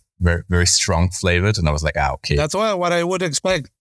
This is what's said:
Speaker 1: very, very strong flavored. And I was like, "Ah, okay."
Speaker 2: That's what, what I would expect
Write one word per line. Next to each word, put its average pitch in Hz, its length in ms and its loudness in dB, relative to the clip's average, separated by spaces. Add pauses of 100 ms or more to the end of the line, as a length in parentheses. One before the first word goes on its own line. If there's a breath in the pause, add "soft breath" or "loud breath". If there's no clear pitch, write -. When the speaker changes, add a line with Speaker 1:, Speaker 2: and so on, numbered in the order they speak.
(200)
Speaker 1:
very, 87 280 2
very 87 200 2
strong 87 420 2
flavored. 92 480 0
And 85 100 0
I 76 40 2
was 73 100 -2
like, 78 160 -2
"Ah, 69 140 0
okay." 143 240 -4
Speaker 2:
That's 147 180 0
what, 208 240 0
what 175 140 0
I 175 100 0
would 180 200 -2
expect 170 480 -2 (100)